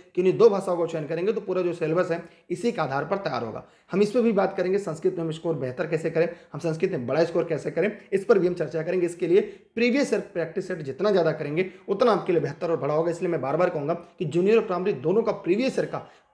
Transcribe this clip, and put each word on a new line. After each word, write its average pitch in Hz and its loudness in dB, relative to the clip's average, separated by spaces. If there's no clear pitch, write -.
किन्हीं 180 2
दो 220 10
भाषाओं 190 -2
को 170 0
चयन 160 -4
करेंगे 175 -2
तो 202 -4
पूरा 185 -2
जो 175 0
सिलेबस 165 0
है 165 -4
इसी 233 -2
के - -4
आधार 139 -2
पर 190 -12
तैयार 143 -4
होगा। 110 -10
हम 190 4
इस 208 0
पर 247 0
भी 226 4
बात 190 0
करेंगे, 190 0
संस्कृत 180 -2
में 170 -4
हम 165 -4
स्कोर 160 -4
बेहतर 135 -4
कैसे 160 -2
करें, 170 0
हम 147 -8
संस्कृत 160 -2
में 131 -4
बड़ा 147 2
स्कोर 165 0
कैसे 123 -4
करें, 165 0
इस 196 0
पर 220 6
भी 170 2
हम 180 0
चर्चा 160 -4
करेंगे। 175 0
इसके 170 -4
लिए 175 6
प्रीवियस 240 2
ईयर 202 0
प्रैक्टिस 165 -6
सेट 180 -6
जितना 156 -2
ज़्यादा 165 4
करेंगे 156 -2
उतना 208 4
आपके 185 0
लिए 165 4
बेहतर 143 -4
और 160 0
बड़ा 147 0
होगा। 165 2
इसलिए 170 -2
मैं 160 -2
बार 135 -2
बार 180 2
कहूँगा 156 -2
कि - -8
जूनियर 180 4
और 214 2
प्राइमरी 185 -2
दोनों 160 0
का 208 0
प्रीवियस 208 0
ईयर 151 0
का - -10